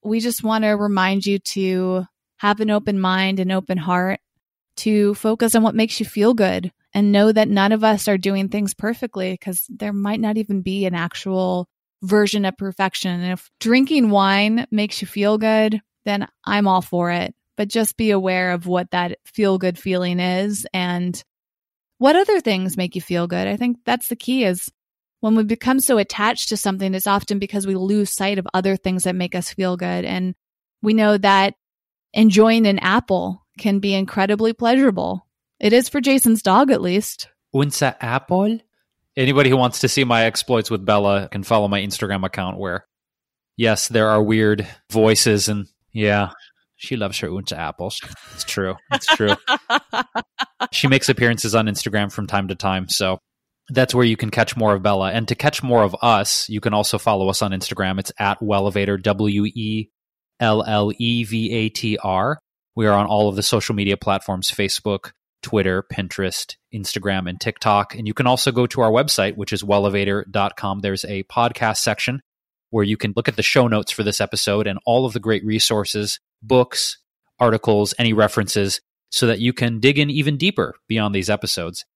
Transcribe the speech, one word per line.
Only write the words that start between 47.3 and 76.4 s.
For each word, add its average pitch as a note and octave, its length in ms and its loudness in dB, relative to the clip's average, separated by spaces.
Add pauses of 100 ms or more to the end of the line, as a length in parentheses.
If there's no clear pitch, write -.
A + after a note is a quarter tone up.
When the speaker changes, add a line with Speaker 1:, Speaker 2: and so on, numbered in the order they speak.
Speaker 2:
apples. E2 440 -8 (340)
It's - 120 -12
true. F#2 300 -4 (180)
It's - 120 -2
true. D4 360 2
Speaker 1:
<laughs> - 340 -2 (960)
Speaker 2:
She - 160 0
makes C3+ 220 2
appearances A#2 460 0
on A2 120 4
Instagram G2+ 440 -2
from G2+ 160 -8
time G2 220 -2
to F#2+ 60 -6
time, F#2 340 -4
so F#2 280 -2 (520)
that's B2+ 260 2
where B2 100 4
you A2+ 120 2
can A2 120 -4
catch A2+ 280 0
more G#2+ 160 4
of F#2+ 100 -2
Bella. F#2+ 280 0
And A2+ 180 -4
to A#2+ 60 -2
catch - 280 -2
more A#2+ 200 4
of F#2+ 180 0
us, A2 480 2
you G#2+ 100 -4
can G2+ 140 -2
also G#2 240 0
follow G2 320 0
us F#2+ 120 -2
on G2+ 100 -2
Instagram. F#2+ 460 -4
It's G2 220 -8
at G2+ 220 -2
Wellevatr, G2+ 600 -2
W G#2 440 0
E A2 440 -6 (500)
L A2 240 2
L G#2 340 0
E A#2+ 260 -2
V A2 280 -4
A A2 180 -2
T G#2+ 340 -4
R. G2+ 360 -2 (360)
We A2 120 2
are G#2 60 6
on G2+ 140 4
all G#2 220 2
of G2 80 -4
the G#2 40 -4
social A2 320 0
media G2+ 220 0
platforms, G2 560 -4
Facebook, - 600 -4 (300)
Twitter, F#2+ 400 0
Pinterest, - 760 -8 (180)
Instagram, F#2+ 540 -4
and F2+ 120 -10
TikTok. G#2 560 0
And A2+ 100 -8
you G#2 80 -4
can B2+ 140 0
also B2+ 240 2
go A#2+ 160 0
to - 140 -2
our A2 100 4
website, A2 460 0
which G2 160 -6
is G2 100 -6
wellevatr G2+ 640 0
dot G2+ 280 -2
com. G2 240 -6
There's G2 240 -4
a G2 180 -8
podcast A#2 540 -2
section B2 440 -4 (480)
where A2 140 0
you G#2 140 0
can G#2+ 180 -4
look A#2 140 0
at - 80 -6
the G#2 60 -2
show B2 240 2
notes G#2+ 240 -2
for A2 120 -4
this G2+ 180 -2
episode G#2 460 -2
and G2 180 -6
all B2 200 2
of A2 80 -4
the A#2+ 80 -4
great A2 240 -2
resources, G#2 720 -2 (240)